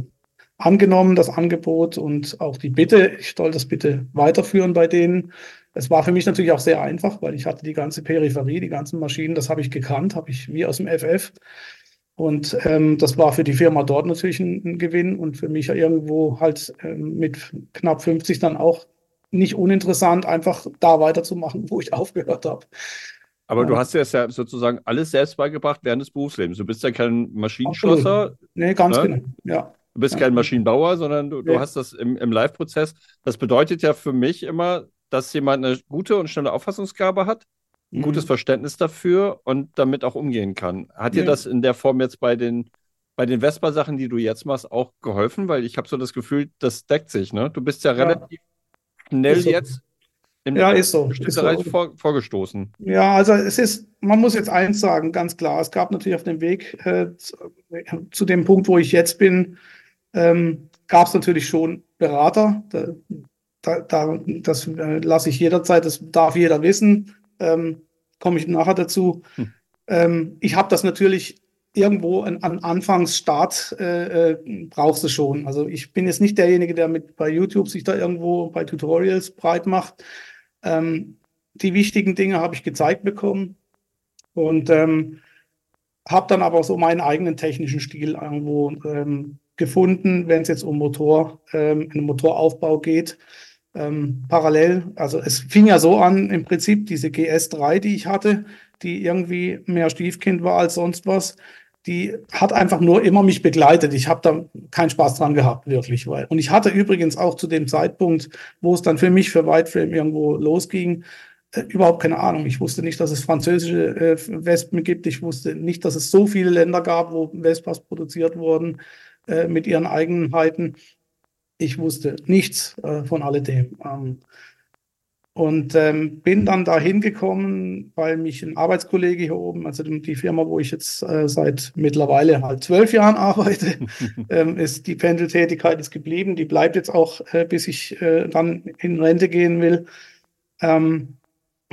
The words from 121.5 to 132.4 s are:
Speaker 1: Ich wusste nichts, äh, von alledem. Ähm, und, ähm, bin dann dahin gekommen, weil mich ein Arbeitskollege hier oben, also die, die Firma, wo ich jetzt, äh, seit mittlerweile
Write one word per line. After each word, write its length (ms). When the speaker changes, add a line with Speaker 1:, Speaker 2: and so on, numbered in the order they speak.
Speaker 1:
Ich 180
wusste 380
nichts, 540
äh, 240
von 180
alledem. 640
Ähm, 340
und, 400
ähm, 460
bin 240
dann 200
dahin 340
gekommen, 960
weil 220
mich 260
ein 140
Arbeitskollege 640
hier 120
oben, 300
also 180
die, 180
die 140
Firma, 300
wo 140
ich 120
jetzt, 320
äh, 260
seit 460
mittlerweile 640